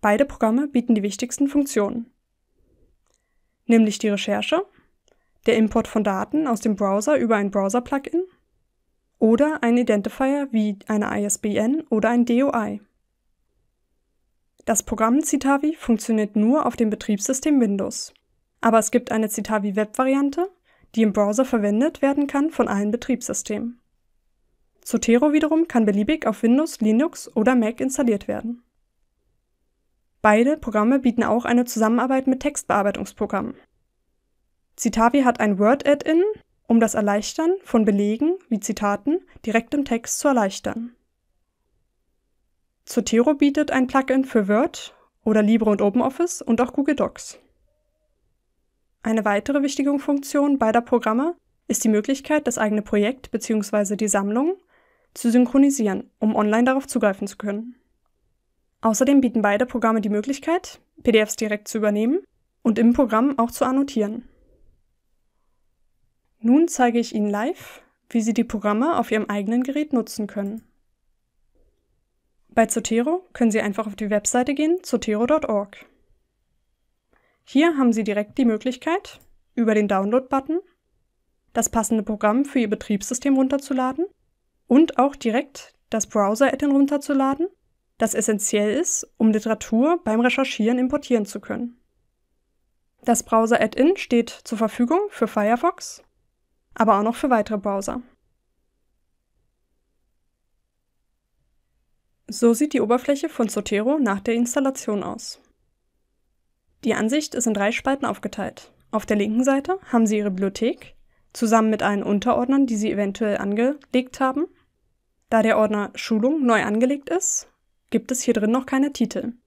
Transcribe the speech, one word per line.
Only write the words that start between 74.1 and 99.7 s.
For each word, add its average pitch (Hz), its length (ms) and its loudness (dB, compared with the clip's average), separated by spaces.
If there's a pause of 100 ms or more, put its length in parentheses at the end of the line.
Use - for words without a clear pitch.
Webseite 247 440 0
gehen, 311 300 0
zotero 220 420 -2
dot 302 200 0
org. 202 400 -4 (1600)
Hier 311 320 2
haben 247 160 4
Sie 214 120 0
direkt 208 340 -4
die 269 60 2
Möglichkeit, 254 760 -2 (380)
über 220 180 2
den 208 140 2
Download-Button 262 720 0 (920)
das - 160 -2
passende 220 360 -2
Programm 214 400 0
für 277 160 -2
Ihr 214 100 0
Betriebssystem 214 640 -2
runterzuladen 262 720 -2 (640)
und 294 300 4
auch 277 180 2
direkt - 580 -4 (160)
das 220 160 -2
Browser-Add-in 262 640 2
runterzuladen, 277 800 0 (500)
das 226 160 -2
essentiell 214 640 0
ist, - 380 -4
um 220 160 4
Literatur 226 720 0
beim 220 160 0
Recherchieren 247 580 0
importieren 254 480 -2
zu 208 140 -12
können. 226 400 -10 (1200)
Das 240 200 0
Browser-Add-in 226 720 2
steht 233 340 0
zur - 280 -10
Verfügung 240 500 0
für - 180 -2
Firefox, 233 800 -2 (680)
aber 220 240 2
auch 208 40 0
noch 226 140 -2
für 294 120 -2
weitere 220 300 0
Browser. 196 440 -6 (4000)